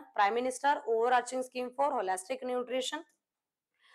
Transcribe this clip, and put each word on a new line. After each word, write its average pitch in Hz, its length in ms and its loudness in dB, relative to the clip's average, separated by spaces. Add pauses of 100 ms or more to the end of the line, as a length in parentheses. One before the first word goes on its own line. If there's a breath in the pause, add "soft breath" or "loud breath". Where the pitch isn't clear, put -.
(140)
Prime 240 260 2
Minister 262 500 0
Overarching 247 540 2
Scheme 254 320 -8
for 277 240 2
Holistic 202 540 -4
Nutrition, 254 520 -4 (880 soft breath)